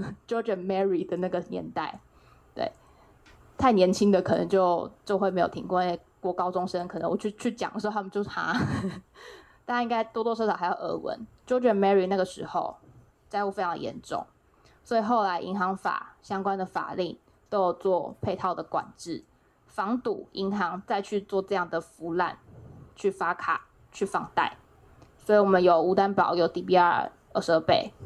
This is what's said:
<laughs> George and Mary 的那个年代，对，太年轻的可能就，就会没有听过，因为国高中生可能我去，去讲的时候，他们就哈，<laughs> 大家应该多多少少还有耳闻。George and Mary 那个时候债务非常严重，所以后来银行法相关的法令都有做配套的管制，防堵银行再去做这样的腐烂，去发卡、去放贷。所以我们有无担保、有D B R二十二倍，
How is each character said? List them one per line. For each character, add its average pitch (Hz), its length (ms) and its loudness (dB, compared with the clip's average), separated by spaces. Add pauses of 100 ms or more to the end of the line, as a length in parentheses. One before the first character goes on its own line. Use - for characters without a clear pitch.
<laughs> - 200 -14
George 226 260 -2
and 185 140 -4
Mary 190 400 0
的 170 120 -4
那 185 100 -2
个 180 100 -2 (120)
年 165 200 -8
代， 160 300 -8 (520)
对， - 200 -4 (840)
太 262 140 4
年 185 220 6
轻 202 180 4
的 185 100 6
可 180 140 0
能 175 140 0
就， 180 420 2 (140)
就 208 120 0
会 190 140 0
没 180 100 0
有 175 60 4
听 - 220 -8
过， 180 160 0
因 180 40 0
为 175 120 -4 (200)
国 180 120 -2
高 180 180 -4
中 180 160 -2
生 180 220 -6
可 180 100 -10
能 165 100 -2
我 175 80 0
去， 208 140 -4
去 226 220 -4
讲 202 200 -6
的 226 60 -10
时 208 100 -2
候， 214 60 -4
他 202 80 -2
们 190 80 -12
就 202 140 -2
哈， 165 280 -4 (580)
<laughs> - 540 -20
大 240 100 -4
家 247 100 2
应 226 40 -4
该 226 140 0
多 220 220 -6
多 233 100 0
少 226 140 -2
少 185 80 0
还 175 100 -4
有 185 60 0
耳 - 240 -4
闻。 - 280 -8 (220)
George 247 260 4
and 202 60 2
Mary 196 300 6
那 196 80 0
个 185 80 2
时 - 200 -8
候 - 340 -6 (520)
债 202 140 -2
务 196 80 -2
非 196 100 -6
常 170 160 -2
严 123 240 -8
重， - 240 -6 (560)
所 226 160 -2
以 - 20 4
后 220 220 2
来 180 180 -2
银 185 160 -6
行 190 200 0
法 - 460 -6
相 196 200 -4
关 196 160 -2
的 185 80 -4
法 160 280 -6
令 175 220 -4 (320)
都 196 180 0
有 175 60 2
做 175 480 -2
配 190 140 -2
套 185 180 -2
的 165 120 -8
管 - 200 -4 (120)
制， - 260 -10 (460)
防 220 320 -4
堵 - 320 -4
银 196 260 -4
行 185 260 -4
再 202 160 0
去 202 200 -4
做 196 200 -2
这 196 140 -2
样 175 160 -2
的 170 100 -2
腐 165 340 -8
烂， 175 220 -2 (600)
去 202 120 -2
发 180 240 0
卡、 - 360 -4 (240)
去 - 120 -6
放 170 300 -2
贷。 - 220 0 (600)
所 208 200 4
以 - 20 8
我 208 60 6
们 185 180 6
有 175 200 6
无 180 120 2
担 196 200 4
保、 175 200 2
有 170 140 4
D 180 140 -6
B 185 120 2
R 175 380 4 (220)
二 - 80 0
十 170 100 0
二 160 80 6
倍， - 320 2 (140)